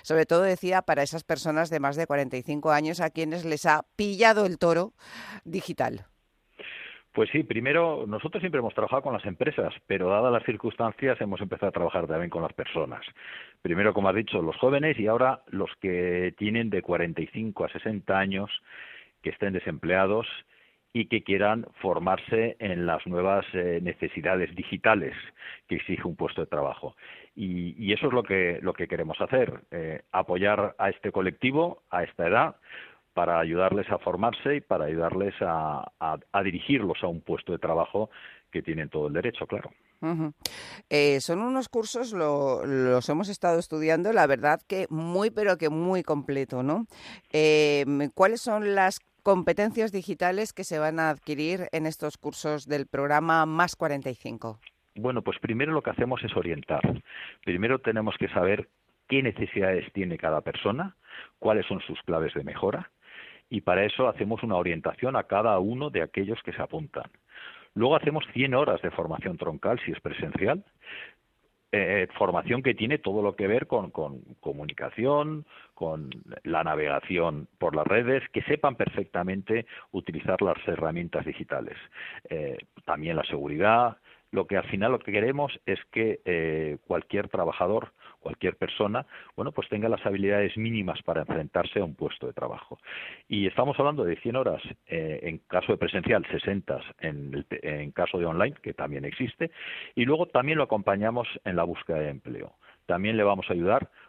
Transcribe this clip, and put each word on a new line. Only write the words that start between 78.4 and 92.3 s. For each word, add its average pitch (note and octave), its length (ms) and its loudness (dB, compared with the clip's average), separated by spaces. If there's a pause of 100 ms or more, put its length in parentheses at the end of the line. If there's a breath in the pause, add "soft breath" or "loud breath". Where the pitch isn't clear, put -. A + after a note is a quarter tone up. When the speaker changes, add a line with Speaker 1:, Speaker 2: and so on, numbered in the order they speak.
Speaker 2:
sepan A#2+ 340 0
perfectamente G2 880 -2 (240 loud breath)
utilizar F2 500 -2
las F#2 160 4 (100)
herramientas E2 600 -2
digitales. - 500 -6 (540 loud breath)
Eh, D2 260 -4 (300)
también D#2+ 300 -2
la D2+ 80 0
seguridad. G2+ 720 2 (320 soft breath)
Lo F#2+ 160 0
que G2+ 100 -2
al F2+ 140 2
final G#2+ 220 2
lo A#2+ 60 2
que - 140 -6
queremos C3 400 0 (140)
es F#2+ 120 0 (120)
que, A2 340 0
eh, D#2 600 -2
cualquier G2 420 -2
trabajador, F#2 640 0 (260 loud breath)
cualquier - 380 -4
persona, G#2+ 480 -2 (320 loud breath)
bueno, C3+ 160 -6
pues - 160 -6
tenga A2 220 0
las G#2 160 -2
habilidades G2 500 2
mínimas A2 460 -2
para D#2+ 200 -2
enfrentarse E2 580 -2
a F#2+ 40 0
un D2+ 100 -6
puesto - 340 -6
de B1 40 -8